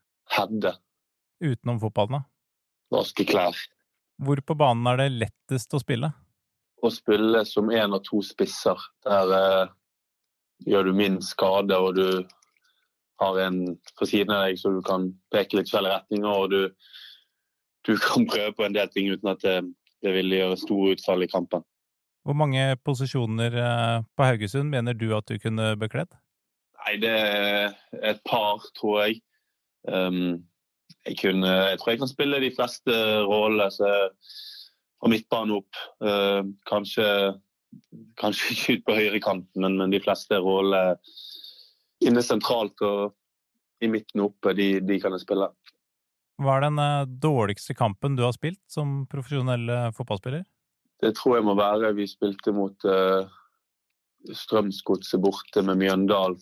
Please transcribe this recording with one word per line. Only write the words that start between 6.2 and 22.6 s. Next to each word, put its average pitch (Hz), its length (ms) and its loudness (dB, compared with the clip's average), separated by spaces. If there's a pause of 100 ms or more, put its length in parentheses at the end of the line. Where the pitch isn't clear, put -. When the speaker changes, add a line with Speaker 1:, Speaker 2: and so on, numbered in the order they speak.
Speaker 1:
Å 113 80 2
spille 110 520 2
som 107 260 -2
en 107 240 2
av 98 100 -4
to 107 180 -2
spisser. - 560 -2 (240)
Der, 98 300 2
eh, 95 360 2 (1000)
gjør 98 160 4
du 95 80 2
min 98 280 2
skade, 98 520 0
og 92 240 2
du 92 280 2 (920)
har 95 220 0
en 92 380 -2 (200)
på 104 80 -2
siden 104 240 0
av 98 160 2
deg 95 120 -2
så 98 120 -2
du 95 120 -2
kan 92 360 -4 (140)
peke 104 240 0
litt 95 140 0
forskjellige 95 340 -2
retninger, 104 240 -2
og 98 220 0
du, 95 200 2 (1120)
du 107 140 2
kan 117 300 2
prøve 104 280 -2
på 110 120 0
en 101 80 -2
del 101 140 0
ting 98 220 -2
uten 95 220 -2
at - 80 -6
det, 92 240 0 (380)
det 98 100 0
vil 92 180 0
gjøre 92 300 2
store 98 340 2
utfall 92 300 0
i 82 80 -2
kampen. 87 320 -2 (600)
Speaker 2:
Hvor 143 120 -2
mange 135 480 2